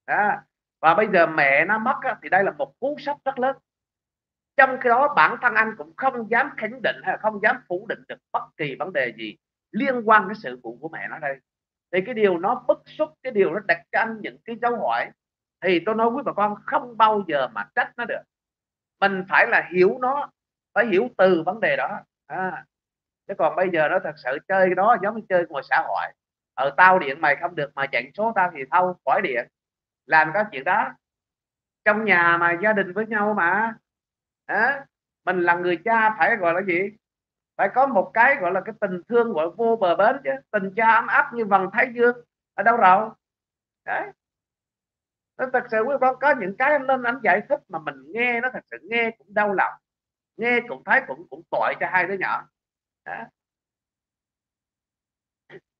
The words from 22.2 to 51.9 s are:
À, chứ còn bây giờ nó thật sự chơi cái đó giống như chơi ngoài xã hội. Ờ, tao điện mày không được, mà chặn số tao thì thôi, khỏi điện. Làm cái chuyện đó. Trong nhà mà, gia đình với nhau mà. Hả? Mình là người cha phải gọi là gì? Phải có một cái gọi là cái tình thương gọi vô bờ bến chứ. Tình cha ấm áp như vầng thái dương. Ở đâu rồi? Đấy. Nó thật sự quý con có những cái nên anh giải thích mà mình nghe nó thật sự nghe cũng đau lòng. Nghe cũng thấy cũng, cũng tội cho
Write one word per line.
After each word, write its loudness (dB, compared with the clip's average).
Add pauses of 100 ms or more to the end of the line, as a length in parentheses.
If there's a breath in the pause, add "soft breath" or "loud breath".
À, -8 (640)
chứ -10
còn 0
bây 2
giờ 2
nó 0
thật -8 (120)
sự -4 (100)
chơi 4
cái 2
đó 4
giống -4
như -10
chơi 2
ngoài -8
xã 2
hội. -4 (480)
Ờ, -2
tao 8
điện -6
mày 2
không -6
được, -6
mà -4
chặn -2 (100)
số -2
tao 2
thì -10 (100)
thôi, 2 (100)
khỏi 2
điện. -4 (580)
Làm 4
cái 0
chuyện -10
đó. 0 (920)
Trong 2
nhà 4
mà, 0
gia 2
đình -2
với -6
nhau -2
mà. 0 (760)
Hả? -2 (400)
Mình -2
là 4
người -2
cha 2
phải 2
gọi 0
là -2
gì? -2 (640)
Phải 0
có 4
một 0
cái 4
gọi -4
là -2
cái -12
tình -4
thương 0
gọi -2
vô 0
bờ 2
bến 2
chứ. -4 (200)
Tình -4
cha 4
ấm 2
áp 0
như -4
vầng 2
thái 0
dương. 2 (380)
Ở -4
đâu 4
rồi? 6 (760)
Đấy. -6 (1300)
Nó -4
thật 0
sự 0
quý -2
con 2
có 2
những -6
cái 2
nên -2
anh -2
giải 2
thích -2
mà -8
mình -10 (120)
nghe -2
nó -2
thật -12 (100)
sự -14
nghe -2
cũng -20
đau 0
lòng. 0 (640)
Nghe 0
cũng -12
thấy 2
cũng, -12
cũng -16
tội 0
cho -2